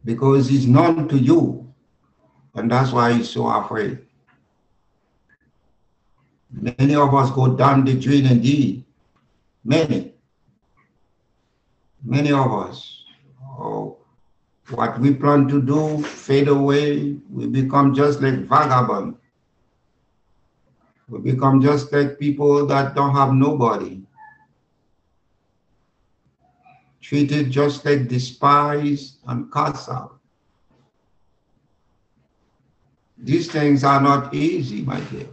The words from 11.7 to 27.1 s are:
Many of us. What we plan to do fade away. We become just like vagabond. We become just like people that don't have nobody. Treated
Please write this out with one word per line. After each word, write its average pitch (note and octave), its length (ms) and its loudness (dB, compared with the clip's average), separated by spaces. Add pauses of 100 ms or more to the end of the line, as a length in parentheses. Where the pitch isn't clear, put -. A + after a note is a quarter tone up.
Many C#3+ 280 -2
of C3+ 200 0
us. - 500 -12 (1700)
What A2+ 280 -4
we C#3 120 2
plan C#3 360 2
to C#3+ 120 0
do D3+ 420 -2
fade C#3 460 -2
away. C#3+ 680 0 (140)
We B2 160 -8
become C3 480 0
just C#3 280 0
like C3+ 260 -2
vagabond. B2+ 680 0 (1900)
We A2+ 100 -14 (140)
become C3+ 280 4
just C#3+ 320 2
like C#3+ 260 0
people C#3+ 480 2
that C3+ 280 -2
don't C#3 200 0
have C3 200 2
nobody. B2 680 0 (3000)
Treated C#3+ 480 -2